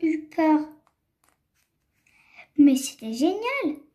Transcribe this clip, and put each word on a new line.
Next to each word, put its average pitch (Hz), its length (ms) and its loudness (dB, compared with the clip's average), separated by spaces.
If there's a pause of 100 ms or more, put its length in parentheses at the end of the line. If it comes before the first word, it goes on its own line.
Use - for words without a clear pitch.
eu 311 220 -2
peur. 311 420 0 (1900)
Mais 285 180 6
c'était 226 380 -8
génial. 381 640 -4 (180)